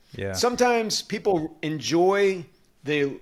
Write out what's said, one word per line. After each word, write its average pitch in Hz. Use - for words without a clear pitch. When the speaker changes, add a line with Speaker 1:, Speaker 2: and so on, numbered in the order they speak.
Speaker 1:
Yeah. 98
Speaker 2:
Sometimes 240
people 190
enjoy 170
the, 143